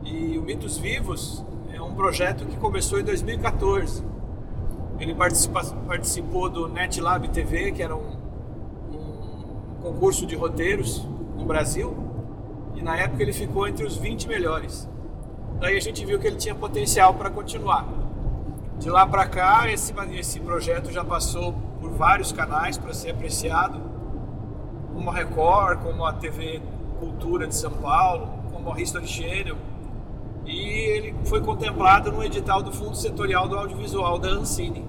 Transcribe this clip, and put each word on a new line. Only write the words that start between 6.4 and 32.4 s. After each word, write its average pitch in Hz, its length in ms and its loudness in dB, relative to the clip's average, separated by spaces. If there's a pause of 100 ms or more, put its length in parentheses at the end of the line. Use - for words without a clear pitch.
do 165 180 -4
NetLab 175 640 0
T 165 140 2
V, 170 280 2
que - 100 -2
era 156 140 -2
um, - 160 -6 (800)
um - 920 -8
concurso 185 440 4
de 160 100 -4
roteiros 165 680 0 (320)
no - 100 -4
Brasil, - 520 0 (760)
e - 60 -6
na 165 140 -2
época 185 280 2
ele - 100 0
ficou - 340 0
entre 208 180 -4
os - 120 -4
vinte - 300 -4
melhores. 165 600 -2 (720)
Daí 190 180 2
a - 20 4
gente 214 260 -4
viu 196 140 2
que - 80 2
ele 202 80 0
tinha - 180 -4
potencial 208 600 6
pra 196 160 -2
continuar. 196 580 0 (920)
De - 120 -4
lá 185 180 10
pra 190 180 4
cá, 202 460 6
esse, 202 220 -2 (200)
esse - 260 -6
projeto 170 520 -2
já 180 120 -4
passou 175 500 0 (260)
por 160 120 -6
vários 190 420 6
canais 160 440 0
pra 165 160 -6
ser - 180 -4
apreciado, - 680 0 (1120)
como 170 160 -4
a 175 40 -2
Record, 180 680 4
como 165 240 -2
a 156 80 2
T - 160 -4
V 160 320 -6 (380)
Cultura - 480 -2
de - 80 -4
São - 160 -2
Paulo, 170 560 4 (240)
como - 220 -6
a - 80 -4
History 175 260 -4
Channel, - 500 -4 (880)
e 170 140 -6
ele - 560 0 (100)
foi - 160 2
contemplado 208 680 6
no 214 120 -2
edital 196 380 0